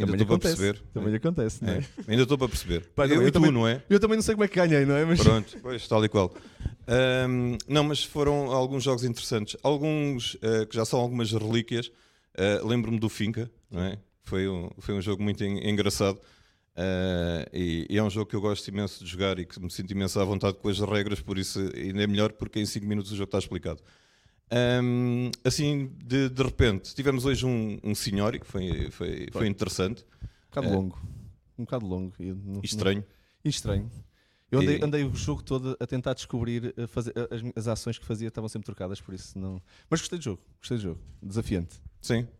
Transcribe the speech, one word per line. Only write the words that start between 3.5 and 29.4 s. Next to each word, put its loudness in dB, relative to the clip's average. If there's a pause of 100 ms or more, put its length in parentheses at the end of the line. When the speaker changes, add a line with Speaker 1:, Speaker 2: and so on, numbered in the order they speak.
Speaker 2:
não 4
é? 0
Speaker 1:
eu 6
também 4
não 2
sei 2
como 2
é 4
que -4
ganhei, 6
não 4
é? 4
Mas 4
Speaker 2:
Pronto, 4
pois, -8
tal 4
e 4
qual. 2 (540)
Ahm, 2 (120)
não, 4
mas 0
foram 0
alguns 0
jogos 2
interessantes. -2
Alguns, 0
ah, 2
que -8
já 2
são 2
algumas 0
relíquias. 0 (440)
Ah, 2
lembro-me 0
do 2
Finca, -2 (200)
não -4
é? -4 (240)
Foi -2
um, -6 (100)
foi -4
um -2
jogo -2
muito 0
en-, -2
engraçado. 2 (560)
Ah, 0
e, 0
e 2
é 4
um 2
jogo -2
que -6
eu -2
gosto -2
imenso -4
de -12
jogar 0
e -4
que -16
me -6
sinto -6
imenso 0
à 2
vontade 0
com -6
as 2
regras, 0
por -6
isso -4 (160)
ainda -2
é 2
melhor, 2
porque -6
em 2
cinco -4
minutos -2
o -6
jogo -4
está 0
explicado. -4 (680)
Ahm, 2 (140)
assim, 0 (140)
de, 2
de 0
repente, 2
tivemos 0
hoje 2
um, -2
um 0
Signori, 0
que -16
foi, -2
foi, -6
foi -8
Speaker 1:
Foi. 0